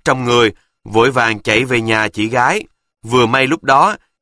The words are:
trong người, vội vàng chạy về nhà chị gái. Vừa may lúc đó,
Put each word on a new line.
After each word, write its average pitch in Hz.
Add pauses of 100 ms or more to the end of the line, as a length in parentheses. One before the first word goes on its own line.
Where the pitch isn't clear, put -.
trong 131
người, 120 (320)
vội 113
vàng 113
chạy 113
về 123
nhà 110
chị 107
gái. 127 (380)
Vừa 120
may 131
lúc 156
đó, 143 (260)